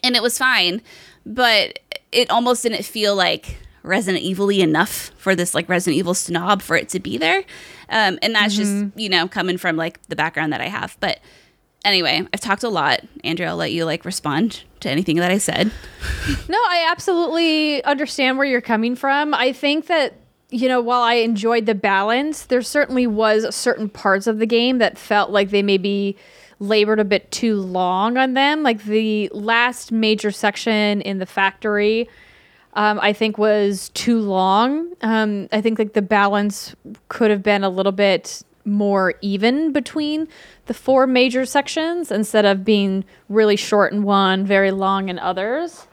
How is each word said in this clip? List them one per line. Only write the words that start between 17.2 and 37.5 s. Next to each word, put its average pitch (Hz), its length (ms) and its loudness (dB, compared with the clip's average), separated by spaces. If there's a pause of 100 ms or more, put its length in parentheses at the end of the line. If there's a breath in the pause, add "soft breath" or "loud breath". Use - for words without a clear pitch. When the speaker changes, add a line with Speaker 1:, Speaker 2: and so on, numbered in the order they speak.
Speaker 2:
understand 269 520 0
where 277 100 0
you're 247 140 0
coming 233 340 -2
from. 285 380 0
I 254 200 2
think 294 340 -2
that, 311 260 0 (360)
you 254 200 -2
know, 254 120 2
while 240 200 0
I 233 140 4
enjoyed 226 500 2
the 220 100 2
balance, 214 680 0
there 247 160 0
certainly 262 460 0
was 214 480 2
certain 214 340 -2
parts 196 380 0
of 214 120 0
the 226 60 2
game 240 320 2
that 214 200 2
felt 208 340 0
like 202 180 2
they 202 140 2
maybe 202 520 0 (440 loud breath)
labored 214 400 2
a 214 60 2
bit 196 260 0
too 226 280 0
long 185 580 0
on 262 180 2
them. 294 280 2
Like, 226 220 0
the 214 480 0
last 233 580 0
major 220 400 2
section 208 720 0
in 196 180 -6
the 185 60 -6
factory, 208 840 0 (680 soft breath)
um, 214 260 0
I 208 100 4
think 214 260 -2
was 208 520 2
too 233 300 0
long. 214 840 2
Um, 220 500 0
I 214 100 0
think, 226 180 0
like, 214 140 -2
the 214 80 2
balance 202 720 0 (360)
could 214 220 2
have 196 120 0
been 202 220 2